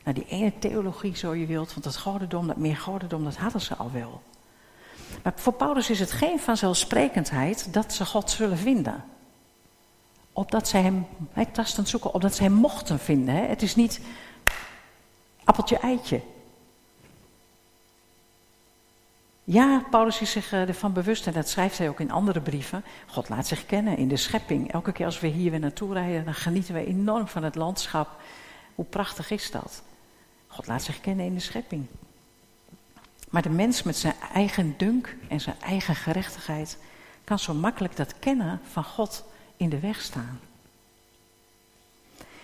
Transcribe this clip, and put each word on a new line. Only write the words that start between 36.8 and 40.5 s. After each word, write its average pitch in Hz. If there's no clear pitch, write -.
kan 208
zo -
makkelijk 180
dat -
kennen 196
van 165
God -
in 170
de 147
weg 202
staan. 123